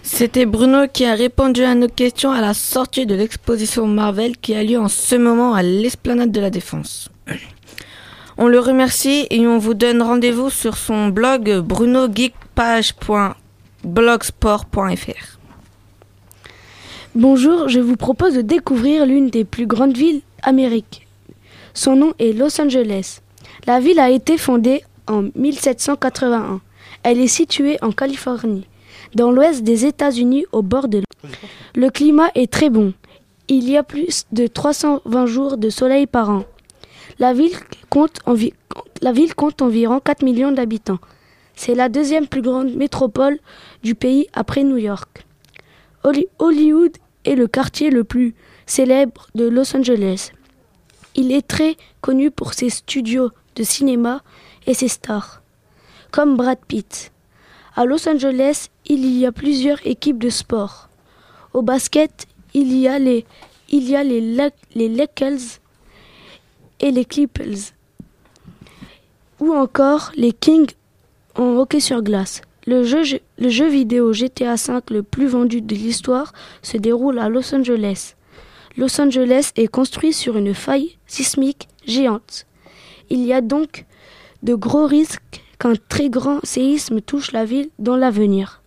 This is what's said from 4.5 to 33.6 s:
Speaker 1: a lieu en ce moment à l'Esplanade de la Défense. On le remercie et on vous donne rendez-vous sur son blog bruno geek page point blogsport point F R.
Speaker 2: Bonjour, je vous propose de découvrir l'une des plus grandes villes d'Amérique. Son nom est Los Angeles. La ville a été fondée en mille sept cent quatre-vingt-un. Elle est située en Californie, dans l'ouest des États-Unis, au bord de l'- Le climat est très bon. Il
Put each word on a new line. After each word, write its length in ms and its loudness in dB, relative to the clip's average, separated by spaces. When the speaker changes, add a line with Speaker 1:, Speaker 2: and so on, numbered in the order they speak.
Speaker 1:
a 100 -2
lieu 160 0
en 80 0
ce 280 -2
moment 400 2
à 80 2
l'Esplanade 680 -2
de 80 -2
la 120 -2
Défense. 580 -10
On 100 2
le 120 6
remercie 720 2
et 160 2
on 100 4
vous 160 0
donne 300 2
rendez-vous 480 0
sur 260 -6
son 300 -2
blog 540 0
bruno 520 2
geek 220 -2
page 400 0
point 420 -2
blogsport 840 0
point 300 -2
F 120 -12
R. 320 -16
Speaker 2:
Bonjour, 520 4
je 120 2
vous 180 2
propose 380 0
de 60 2
découvrir 680 2
l'une 240 2
des 140 0
plus 200 -6
grandes 320 2
villes 240 2
d'Amérique. 640 0
Son 220 2
nom 240 4
est 140 2
Los 280 0
Angeles. 580 0
La 140 4
ville 200 6
a 120 6
été 260 2
fondée 460 2
en 280 -2
mille 240 -2
sept 220 -2
cent 140 -2
quatre-vingt-un. 680 -2
Elle 180 2
est 80 4
située 540 0
en 100 -2
Californie, 760 -6
dans 160 4
l'ouest 320 4
des 220 2
États-Unis, 680 0
au 120 -2
bord 240 -2
de 120 0
l'- 40 -4
Le 140 2
climat 440 4
est 180 0
très 200 2
bon. 220 2
Il 220 0